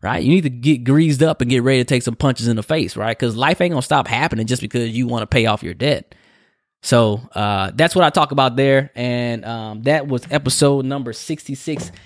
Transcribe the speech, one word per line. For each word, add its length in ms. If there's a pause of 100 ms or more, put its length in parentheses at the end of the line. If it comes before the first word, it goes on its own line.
right? 220
You 60
need 120
to 80
get 360
greased 360
up 180
and 120
get 100
ready 160
to 80
take 160
some 140
punches 320
in 80
the 80
face, 340
right? 220
'Cause 160
life 260
ain't 120
gonna 100
stop 240
happening 400
just 140
because 280
you 160
wanna 220
pay 180
off 160
your 140
debt. 400 (640)
So, 400 (140)
uh, 400
that's 200
what 100
I 40
talk 220
about 240
there. 400
And, 500
um, 380
that 240
was 240
episode 540
number 280
sixty-six. 760 (140)